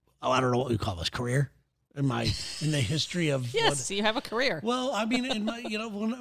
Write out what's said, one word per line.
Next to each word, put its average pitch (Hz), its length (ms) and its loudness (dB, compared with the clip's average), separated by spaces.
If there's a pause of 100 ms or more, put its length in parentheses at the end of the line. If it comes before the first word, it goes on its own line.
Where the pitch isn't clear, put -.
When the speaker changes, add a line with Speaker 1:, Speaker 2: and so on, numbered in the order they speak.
(200)
Speaker 1:
oh, 127 120 0
I 131 80 4
don't 127 100 4
know 123 80 4
what 139 100 2
we 113 100 2
call 98 180 -2
this, 82 140 -4
career? 123 400 0 (460)
In 139 100 0
my, 117 180 2 (360)
in 156 120 0
the 143 80 2
history 156 500 0
of 127 240 0
Speaker 2:
<laughs> - 0 -
Yes, 392 340 2
Speaker 1:
what 196 80 -4
Speaker 2:
you 202 60 0
have 220 140 2
a 285 40 -2
career. 220 440 -2
Speaker 1:
Well, 254 280 0
I 226 120 0
mean, 247 200 0
in 226 200 -2
my, 233 140 -2
you 226 200 -4
know, 226 100 -6
one 214 320 -2